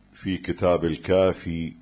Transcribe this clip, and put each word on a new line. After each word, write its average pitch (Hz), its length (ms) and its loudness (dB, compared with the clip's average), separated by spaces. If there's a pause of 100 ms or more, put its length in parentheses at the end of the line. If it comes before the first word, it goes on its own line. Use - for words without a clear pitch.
(140)
في 95 240 -4
كتاب 85 480 0
الكافي 85 960 0